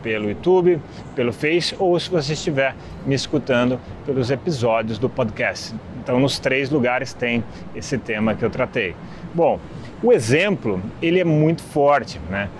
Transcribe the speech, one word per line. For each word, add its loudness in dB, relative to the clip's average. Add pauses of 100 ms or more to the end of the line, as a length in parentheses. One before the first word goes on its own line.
pelo -2
YouTube, 4 (360)
pelo 2
Face, 0
ou 4
se -8
você 0
estiver 0 (300)
me 2
escutando 2 (240)
pelos 0
episódios 0
do 0
podcast. -2 (260)
Então, 0
nos 2
três 0
lugares 0
tem -2 (320)
esse -4
tema 0
que -6
eu 2
tratei. -2 (380)
Bom, 2 (440)
o 6
exemplo, 2 (180)
ele 4
é 4
muito 4
forte, 2 (100)
né? -2 (100)